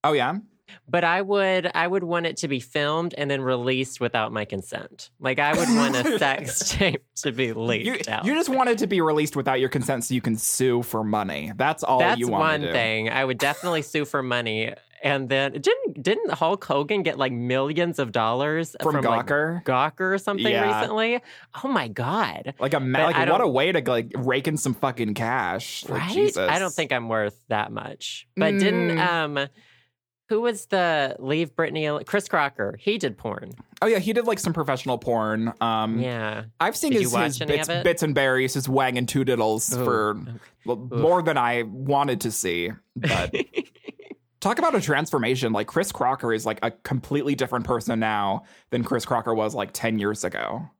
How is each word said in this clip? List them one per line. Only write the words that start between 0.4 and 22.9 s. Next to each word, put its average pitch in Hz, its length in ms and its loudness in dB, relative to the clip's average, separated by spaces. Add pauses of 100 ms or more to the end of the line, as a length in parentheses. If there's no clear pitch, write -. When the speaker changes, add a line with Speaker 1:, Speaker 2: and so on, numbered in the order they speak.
Speaker 2:
But 170 160 2
I 170 180 4
would, 190 540 2
I 165 120 2
would 185 160 0
want 170 220 -2
it 160 120 -4
to 160 100 -4
be 135 120 0
filmed 151 580 -2
and 143 120 -2
then 139 120 0
released 131 580 0
without 117 320 0
my 107 140 -2
consent. - 760 -10
Like, 131 180 0
I 147 160 2
would - 160 2
want 139 260 4
a 247 220 2
Speaker 1:
<laughs> - 20 0
Speaker 2:
sex 135 520 0
tape 170 320 2 (140)
to 143 140 -2
be 117 220 0
leaked 113 540 -2
Speaker 1:
You, 110 60 -2
Speaker 2:
out. 110 120 -2
Speaker 1:
you 247 80 2
just 330 160 0
want 262 200 2
it 226 100 2
to 254 80 0
be 190 140 2
released 151 340 2
without 131 240 0
your 135 100 2
consent 131 360 -2
so - 100 -2
you 123 60 0
can 117 140 0
sue 120 460 2
for 113 220 -2
money. 98 520 -2
That's 143 280 0
all 127 160 2
Speaker 2:
That's 185 200 4
Speaker 1:
you 120 80 0
wanna 123 160 2
Speaker 2:
one 156 180 2
Speaker 1:
do. - 100 -4
Speaker 2:
thing. 113 380 0
I 127 140 0
would 131 140 -2
definitely 151 460 0
sue 151 220 -4
for 139 180 -4
money. 117 500 -2 (300)
And 135 260 0
then 135 220 0
didn't, 381 500 0
didn't 294 300 0
Hulk 170 320 0
Hogan 147 400 0
get, 160 160 -2
like, 131 140 0
millions 135 680 -2
of 123 140 -2
dollars 139 680 0
Speaker 1:
From 156 140 2
Speaker 2:
from, 139 100 2
like, 117 220 2
Speaker 1:
Gawker? 156 380 0
Speaker 2:
Gawker 151 480 0
or 196 40 0
something 202 340 -2
Speaker 1:
Yeah. 226 280 2
Speaker 2:
recently? 220 400 0 (420)
Oh 262 60 -6
my 180 220 0
God. 131 680 -2
Speaker 1:
Like 135 160 0
a 156 60 2
ma-, 131 200 2